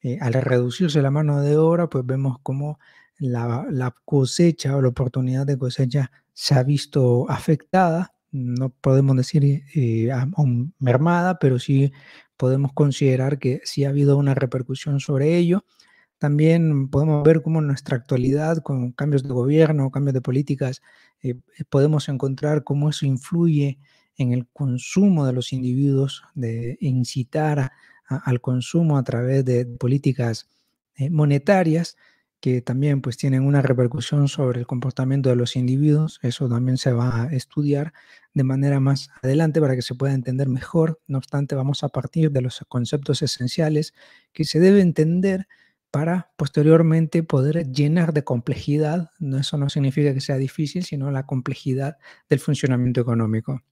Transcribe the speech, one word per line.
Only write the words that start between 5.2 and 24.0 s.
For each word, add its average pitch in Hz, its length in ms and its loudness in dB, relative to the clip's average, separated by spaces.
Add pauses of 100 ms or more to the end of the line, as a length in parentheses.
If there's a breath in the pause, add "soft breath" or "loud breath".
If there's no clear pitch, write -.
de 139 120 -2
cosecha 131 520 -2 (220 soft breath)
se - 220 0
ha 131 80 4
visto 127 680 0
afectada. 170 880 0 (180)
No 127 380 -4
podemos 135 440 4
decir, 139 500 2 (100)
eh, 117 360 0
a-, 131 260 -2
aún 127 420 0
mermada, 170 600 2
pero 131 200 2
sí 139 340 2 (460 loud breath)
podemos 135 340 0
considerar 135 680 0
que 131 260 -2
sí - 200 -4
ha 139 60 0
habido 143 260 4
una 139 180 2
repercusión 135 680 -4
sobre 147 360 0
ello. 175 300 2 (500 soft breath)
También 151 720 2
podemos 147 340 2
ver 160 200 6
cómo 165 160 0
en 156 80 0
nuestra 135 320 -4
actualidad, 139 640 -2
con 123 300 -4
cambios 143 320 0
de 139 40 -10
gobierno, 139 600 2
cambios 139 240 -2
de 127 80 -2
políticas, 135 580 -2 (420 soft breath)
eh, 123 120 -4 (340)
podemos 147 400 2
encontrar 143 560 -2
cómo 143 240 -2
eso 151 160 -4
influye 143 760 0 (380 soft breath)